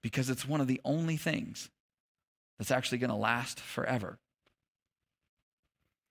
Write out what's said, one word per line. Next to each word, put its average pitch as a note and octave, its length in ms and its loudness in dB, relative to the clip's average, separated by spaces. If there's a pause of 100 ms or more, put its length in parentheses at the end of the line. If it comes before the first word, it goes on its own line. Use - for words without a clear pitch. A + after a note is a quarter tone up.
Because B2+ 280 0
it's C3 160 -2
one D3 140 2
of C3+ 60 4
the B2+ 180 2
only D#3+ 320 2
things - 540 -4 (880)
that's G#2+ 120 -4
actually B2+ 280 2
gonna A#2+ 180 0
last A#2 440 0
forever. - 580 -2 (1900)